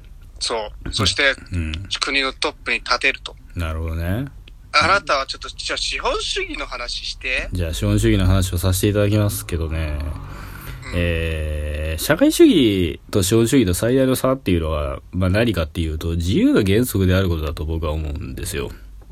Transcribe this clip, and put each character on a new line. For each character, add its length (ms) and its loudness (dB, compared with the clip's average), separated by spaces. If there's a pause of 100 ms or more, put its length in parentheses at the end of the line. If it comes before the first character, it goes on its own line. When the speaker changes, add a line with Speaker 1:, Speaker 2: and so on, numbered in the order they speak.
(400)
Speaker 1:
そ 320 -4 (140)
う。 80 -8
そ 140 2
し 80 0
て、 200 4 (160)
Speaker 2:
う 60 -4
ん。 160 -4 (260)
Speaker 1:
国 220 0
の 120 0
ト 160 -2
ッ 40 -8
プ 180 -10
に 60 0
立 220 0
て 120 2
る 100 -4
と。 140 -14 (200)
Speaker 2:
な 180 -4
る 60 -6
ほ 100 -4
ど 60 -6
ね。 300 -2 (480)
Speaker 1:
あ 140 4
な 140 2
た 160 -2
は 80 -2
ち 100 -8
ょ 20 -14
っ 20 -16
と、 100 -14
じ 240 -8
ゃ 0 -
あ 40 -6
資 220 -6
本 220 -2
主 220 -4
義 140 -10
の 80 -8
話 400 -10
し 100 -10
て。 360 -6
Speaker 2:
じ 140 -4
ゃ 40 -6
あ 40 -6
資 100 -6
本 160 4
主 100 2
義 80 4
の 80 2
話 280 2
を 40 -2
さ 160 2
せ 60 0
て 80 4
い 60 4
た 60 2
だ 100 4
き 80 2
ま 120 2
す 160 -6
け 120 -4
ど 120 -4
ね。 300 -4 (840)
Speaker 1:
う 20 -14
ん。 80 -10
Speaker 2:
え 1040 -2
ー、 20 -8
社 140 4
会 160 4
主 140 6
義 560 4 (100)
と 100 4
資 140 4
本 140 6
主 100 6
義 80 6
の 60 2
最 240 2
大 100 4
の 80 2
差 200 0
っ 20 -6
て 140 -2
い 60 4
う 40 0
の 100 -2
は、 300 -4 (100)
ま 160 0
あ、 20 4
何 240 2
か 100 0
っ 40 -6
て 140 -6
い 80 -2
う 80 -4
と、 180 -4
自 220 0
由 160 4
が 100 4
原 220 4
則 200 2
で 100 6
あ 60 4
る 60 0
こ 80 0
と 100 -4
だ 80 -4
と 120 -6
僕 200 -4
は 60 -2
思 180 -4
う 40 -6
ん 200 -8
で 120 -8
す 100 -8
よ。 160 -6 (400)